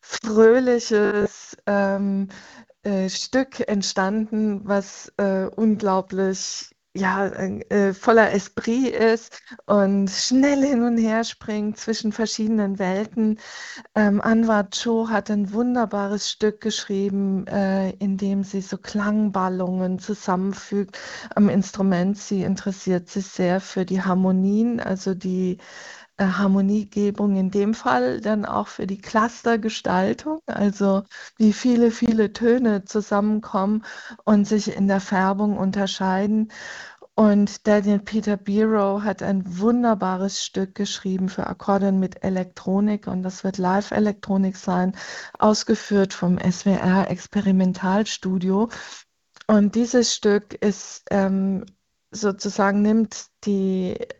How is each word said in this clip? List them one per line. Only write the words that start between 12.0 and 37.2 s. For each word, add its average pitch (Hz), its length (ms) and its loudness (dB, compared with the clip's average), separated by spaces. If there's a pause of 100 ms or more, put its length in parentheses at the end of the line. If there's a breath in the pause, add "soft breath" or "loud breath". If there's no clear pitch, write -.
verschiedenen 214 680 -2
Welten. 214 600 -2 (560 loud breath)
Ähm, 208 240 4
Anwar 226 520 2
Cho 226 360 0
hat 214 240 -2
ein 202 220 -2
wunderbares 208 760 -2
Stück 214 300 -2
geschrieben, 196 880 -2
äh, 190 440 0
in 196 260 -4
dem 196 260 0
sie 196 160 -6
so 190 180 -8
Klangballungen 185 1200 -2
zusammenfügt 196 1000 -4 (340 loud breath)
am 208 140 4
Instrument. 190 680 0
Sie 196 260 -4
interessiert 185 640 -2
sich 190 200 -6
sehr 185 340 0
für 185 240 -4
die 185 180 -2
Harmonien, 190 800 2
also 190 320 -4
die, 185 460 -4 (580 loud breath)
äh, 202 80 0
Harmoniegebung 202 1120 0
in 190 120 0
dem 202 240 0
Fall, 247 480 0
dann 214 240 -2
auch 208 220 -4
für - 180 -8
die 196 160 -8
Clustergestaltung, 226 1400 -2
also 202 560 0 (360 loud breath)
wie 214 160 4
viele, 233 360 4
viele 220 440 0
Töne 233 520 2
zusammenkommen 214 1000 0 (400 loud breath)
und 202 220 4
sich 214 320 -2
in 196 100 2
der 196 120 4
Färbung 196 580 0
unterscheiden. 196 920 0 (640 loud breath)
Und 208 500 4